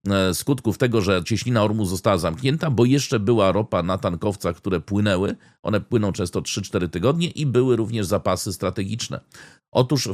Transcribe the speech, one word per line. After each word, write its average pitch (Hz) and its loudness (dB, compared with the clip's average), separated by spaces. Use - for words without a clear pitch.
e, 95 2
skutków 127 -2
tego, 113 2
że 92 2
cieśnina 113 0
Ormu 107 0
została 95 2
zamknięta, 87 -2
bo 120 4
jeszcze 135 2
była 101 4
ropa 101 0
na 90 0
tankowcach, 90 -4
które 92 -2
płynęły. 98 0
One 107 0
płyną 104 0
często 92 -4
trzy, - -4
cztery 90 -2
tygodnie 139 0
i - -4
były 123 2
również 113 -2
zapasy 92 -2
strategiczne. 98 -6
Otóż 127 2